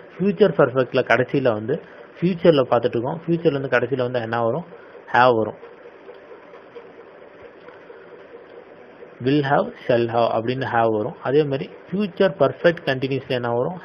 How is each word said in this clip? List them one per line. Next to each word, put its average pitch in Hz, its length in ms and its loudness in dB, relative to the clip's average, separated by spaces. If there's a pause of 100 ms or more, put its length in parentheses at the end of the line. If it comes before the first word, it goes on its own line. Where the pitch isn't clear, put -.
(140)
ஃபியூச்சர் 190 460 2
பர்ஃபெக்ட்ல 131 420 2 (100)
கடைசியில 127 480 2
வந்து 113 160 -4 (420)
ஃபியூச்சர்ல 170 540 4
பார்த்துட்டு 120 260 2
இருக்கோம். 147 260 -4
ஃபியூச்சர்ல 165 320 0
இருந்து 127 220 -4
கடைசியில 123 300 -2
வந்து 120 200 -4
என்ன 117 160 -2
வரும்? 131 240 -2 (460)
ஹேவ் 123 260 6
வரும். 107 200 -4 (3750)
will 143 240 2
have, 180 180 2 (200)
shall 120 260 2
have 117 220 2
அப்படின்னு 123 380 -4
ஹேவ் 113 240 2
வரும். 117 200 -6 (100)
அதே 139 160 2
மாதிரி 139 220 -6 (220)
ஃபியூச்சர் 190 540 -2
பர்ஃபெக்ட் 170 480 2
கண்டினியூஸ்ல 131 500 -4
என்ன 120 200 -4
வரும்? 170 260 -4